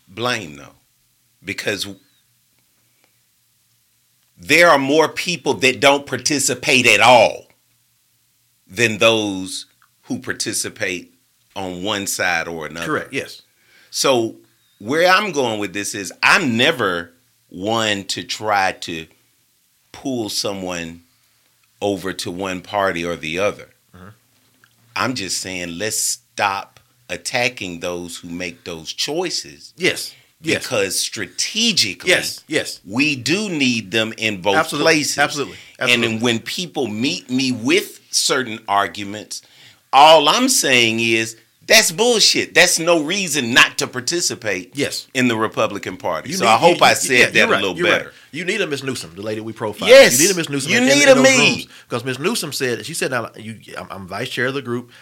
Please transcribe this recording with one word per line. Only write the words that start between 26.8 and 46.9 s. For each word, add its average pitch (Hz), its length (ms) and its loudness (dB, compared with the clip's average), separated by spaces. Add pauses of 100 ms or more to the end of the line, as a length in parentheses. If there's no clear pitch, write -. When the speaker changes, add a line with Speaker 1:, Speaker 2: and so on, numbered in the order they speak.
Speaker 1:
attacking 101 720 -4
those 87 380 -8
who 87 120 -16
make 87 360 -10
those 82 260 -12
choices. 147 840 -8
Speaker 2:
Yes. - 360 -4 (280)
Yes. 156 220 -4
Speaker 1:
Because 98 360 -2
strategically, - 1120 -4
Speaker 2:
Yes, - 380 0
yes. - 380 -4
Speaker 1:
we 139 300 -2
do 156 340 -2
need 123 420 -2
them 110 260 -2
in 107 240 -2
both 101 160 2
Speaker 2:
Absolutely. 156 260 0 (100)
Speaker 1:
places. 143 240 -2
Speaker 2:
Absolutely. 139 380 -2 (240)
Speaker 1:
And 127 100 -2
Speaker 2:
Absolutely. 120 260 2
Speaker 1:
then 110 80 -4
when 117 160 2
people 151 480 -6
meet 120 420 -6
me 131 240 -2
with 139 480 -2 (100)
certain 123 560 -2
arguments, 101 760 -4 (520)
all 147 340 10
I'm 233 220 2
saying 117 500 2
is, 113 380 0 (280)
"That's 214 260 4
bullshit. 196 600 2
That's 175 260 4
no 170 220 2
reason 147 520 -2
not 147 240 4
to 139 100 -4
participate 117 880 -6
Speaker 2:
Yes. 123 380 -6
Speaker 1:
in 127 160 2
the 113 80 0
Republican 104 600 -2
Party." 87 340 -6
Speaker 2:
You 180 40 -6
Speaker 1:
So 120 100 -2
Speaker 2:
need, 110 60 6
Speaker 1:
I 113 60 6
hope 170 220 4
Speaker 2:
you, 147 60 6
Speaker 1:
I 127 40 8
Speaker 2:
you, 113 60 4